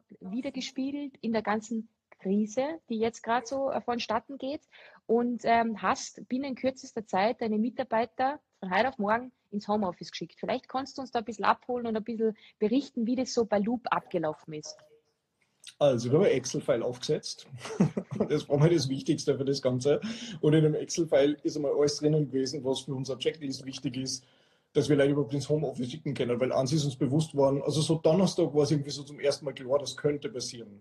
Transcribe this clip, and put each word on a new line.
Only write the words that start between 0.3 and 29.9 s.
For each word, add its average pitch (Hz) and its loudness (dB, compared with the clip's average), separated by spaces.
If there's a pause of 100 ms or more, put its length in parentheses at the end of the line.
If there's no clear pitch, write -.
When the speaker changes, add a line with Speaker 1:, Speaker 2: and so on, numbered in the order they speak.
Speaker 1:
in 226 -2
der 220 2
ganzen 220 -4 (300)
Krise, 220 0
die 226 -4
jetzt 226 -2
grad 233 0
so, 269 -2
äh, 233 -2
vonstatten 240 -4
geht. 277 -6 (440)
Und, 240 2
ähm, 226 2
hast - -2
binnen 269 -4
kürzester - -4
Zeit 208 2
deine 214 0
Mitarbeiter 247 -2 (200)
von 185 -4
heute 226 4
auf 269 -6
morgen 208 0 (180)
ins 202 -6
Homeoffice 202 -2
geschickt. - -10
Vielleicht 220 -4
kannst 269 -6
du 277 -8
uns 247 -12
da 240 -2
ein 220 -4
bisschen 208 -6
abholen 247 0
und 220 -2
ein 214 -4
bisschen 220 0 (220)
berichten, 233 0
wie 240 0
das 254 -4
so 233 2
bei 202 0
Loop 220 0
abgelaufen 160 -2
ist. - -12 (1000)
Speaker 2:
Also, 127 4
wir 143 6
haben 196 6
ein 170 6
Excel-File 131 0
aufgesetzt. - -6 (320)
<laughs> 170 4 (440)
Das 147 0
war 143 2
mal 156 6
das 143 4
Wichtigste 135 0
für 131 -4
das 139 0
Ganze. 127 2 (400)
Und 156 6
in 156 6
dem 151 4
Excel-File 147 2
ist 151 -2
einmal 143 0
alles 143 2
drinnen 151 2
gewesen, 131 -2
was 131 0
für 143 -8
unsere 131 -6
Checklist 139 -6
wichtig 135 -6
ist, 131 -6 (480)
dass 139 2
wir 147 6
Leute 143 6
überhaupt 143 0
ins 139 -4
Homeoffice 151 -2
schicken 151 -6
können. 120 0
Weil 127 2
eins 135 0
ist 151 2
uns 135 -4
bewusst 151 0
worden, 139 4
also 151 0
so 156 2
Donnerstag 165 4
war 151 6
es 139 2
irgendwie 143 0
so 139 -10
zum 143 -16
ersten 139 0
Mal 135 -4
klar, 127 0
das 131 -6